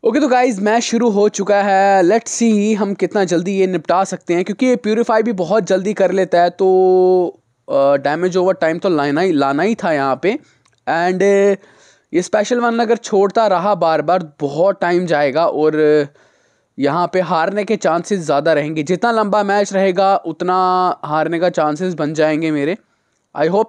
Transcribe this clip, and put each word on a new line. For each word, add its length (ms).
ओके, 160
तो 80
गाइस, 320
मैच 240
शुरू 260
हो 200
चुका 340
है। 400
Let's 240
see 480
हम 180
कितना 300
जल्दी 280
ये 160
निपटा 360
सकते 300
हैं, 120
क्योंकि 200
ये 100
प्यूरीफाई 480
भी 80
बहुत 320
जल्दी 300
कर 180
लेता 300
है, 80
तो, 920
अ, 260
डैमेज 420
ओवर 160
टाइम 240
तो 120
लाना 320
ही, 100
लाना 320
ही 120
था 160
यहाँ 320
पे। 160
And, 340
अ, 320
ये 80
स्पेशल 380
वन 200
अगर 180
छोड़ता 500
रहा 280
बार-बार, 640
बहुत 420
टाइम 240
जाएगा 420
और 600
यहाँ 340
पे 80
हारने 420
के 120
चांसेस 440
ज़्यादा 340
रहेंगे। 300
जितना 280
लंबा 320
मैच 300
रहेगा 440
उतना 380
हारने 340
का 100
चांसेस 440
बन 200
जाएंगे 380
मेरे। 260
I 100
hope 220